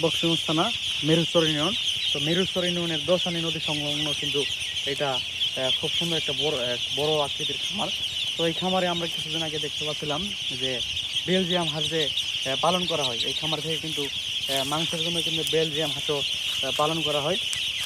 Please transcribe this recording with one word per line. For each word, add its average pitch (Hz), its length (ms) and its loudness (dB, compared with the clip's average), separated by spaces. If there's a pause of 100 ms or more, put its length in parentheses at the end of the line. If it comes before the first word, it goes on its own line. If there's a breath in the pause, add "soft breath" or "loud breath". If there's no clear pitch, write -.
বকশিগঞ্জ 165 460 2
থানা 165 240 2 (320)
মেরুচর 165 400 4
ইউনিয়ন। 156 300 2 (400)
তো 151 60 0
মেরুচর 175 440 0
ইউনিয়নের 170 420 -2
দশানী 170 360 2
নদী 160 240 -2
সংলগ্ন 147 540 -2
কিন্তু 143 240 0 (420)
এটা, 139 260 0
আহ, 131 600 0 (100)
খুব 156 80 -2 (100)
সুন্দর 170 180 0
একটা 151 160 -2
বড়, 131 400 0
এক 120 60 -2 (160)
বড় 151 280 2
আকৃতির 143 340 -2 (120)
খামার। 170 180 -2 (500)
তো 165 100 2
এই 165 60 2
খামারে 185 340 2
আমরা 170 200 0
কিছুদিন 160 360 -2
আগে 156 160 -2
দেখতে 147 260 -4
পাচ্ছিলাম 151 440 -2 (300)
যে 127 200 0 (460)
বেলজিয়াম 175 420 2
হাঁস 151 180 0
যে, 147 240 0 (360)
আহ, 135 160 0
পালন 180 240 4
করা 160 180 0
হয়, 123 200 0
এই 135 100 -2
খামার 151 280 -2
থেকে 156 160 -2
কিন্তু, 151 260 -4
আহ, - 600 0
মাংসের 160 400 0
জন্য 170 180 0
কিন্তু 160 300 0
বেলজিয়াম 156 400 2
হাঁসও, 147 260 -2
আহ, - 600 -2
পালন 160 240 2
করা 147 200 2
হয়। 160 160 2 (480)